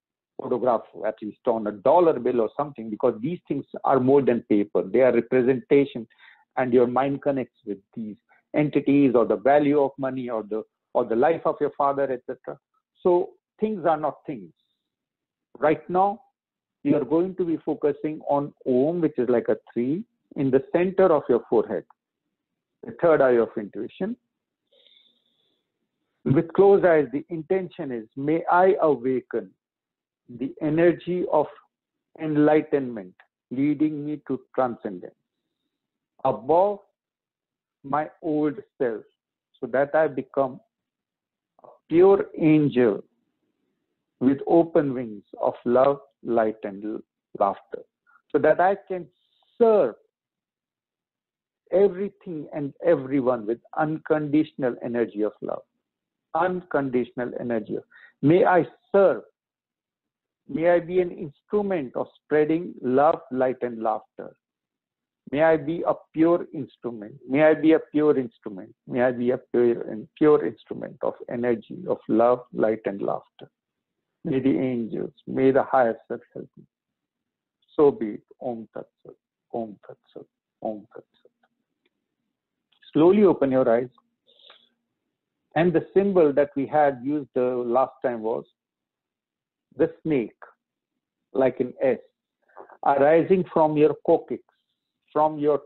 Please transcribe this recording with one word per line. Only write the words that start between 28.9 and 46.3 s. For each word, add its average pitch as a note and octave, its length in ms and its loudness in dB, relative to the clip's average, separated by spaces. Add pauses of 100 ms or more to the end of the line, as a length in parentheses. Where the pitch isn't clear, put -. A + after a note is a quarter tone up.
the B2 320 -10
energy E3 720 0
of D3+ 160 2 (760)
enlightenment, D3 920 0 (360)
leading D3 540 -2
me D3+ 120 -8 (100)
to C3 140 -6 (140)
transcendence A2+ 600 -6 (1120)
above D#3 560 0 (1040)
my C#3+ 260 -4 (120)
old D3+ 380 -2 (160)
self, A2+ 280 -4 (560)
so B2+ 80 -8
that C#3 260 0
I D#3 140 2
become C3+ 520 -6 (1040)
a - 60 -20 (200)
pure F#3+ 380 4 (100)
angel B2+ 680 2 (1120)
with C#3 300 2
open E3 460 2
wings A2 280 -10 (180)
of - 140 0 (100)
love, C3 360 2 (240)
light, A2+ 400 -2